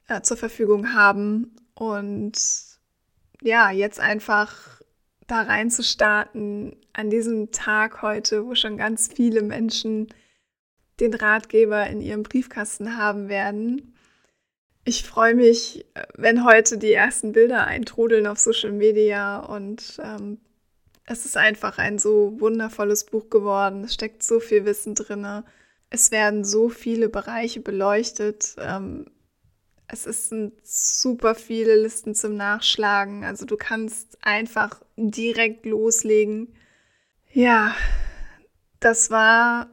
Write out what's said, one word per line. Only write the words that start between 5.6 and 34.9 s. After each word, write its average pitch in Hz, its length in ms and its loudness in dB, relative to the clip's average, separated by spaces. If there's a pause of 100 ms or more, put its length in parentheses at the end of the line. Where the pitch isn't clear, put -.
zu 233 120 -4
starten, 208 960 -2 (180)
an 214 160 -4
diesem 220 420 -2
Tag 214 480 -2
heute, 214 460 -4
wo 254 80 -8
schon 214 240 -2
ganz 220 360 -2
viele 226 280 2
Menschen 220 640 -4 (920)
den 226 120 2
Ratgeber 214 760 2
in 208 140 -8
ihrem 214 220 -6
Briefkasten 233 760 -6
haben 208 320 -2
werden. 208 680 -4 (880)
Ich 233 180 -2
freue 226 320 2
mich, 233 500 4 (300)
wenn 233 320 2
heute 220 320 8
die 214 160 4
ersten 214 380 0
Bilder 233 340 4
eintrudeln 226 600 0
auf 208 120 -6
Social 220 340 0
Media 208 680 2
und, 208 600 -12
ähm, 214 360 -12 (720)
es 233 160 -8
ist - 120 -6
einfach 214 420 0
ein 202 220 -4
so 208 400 2
wundervolles 214 640 -2
Buch 220 240 -6
geworden. 196 540 0
Es 240 100 -8
steckt - 300 -8
so 226 160 2
viel 208 240 2
Wissen 208 320 -4
drinne. 202 480 -10 (440)
Es - 220 0
werden 208 340 2
so 214 240 2
viele 226 400 -2
Bereiche 226 520 -6
beleuchtet. 208 1000 -2
Ähm, 196 480 -10 (800)
es - 160 -14
sind 220 520 -8 (100)
super - 720 -2
viele 226 400 2
Listen 220 400 0
zum 208 200 -4
Nachschlagen. 202 840 -2
Also 202 240 -10
du 208 100 -4
kannst - 640 -8
einfach 220 640 -4 (140)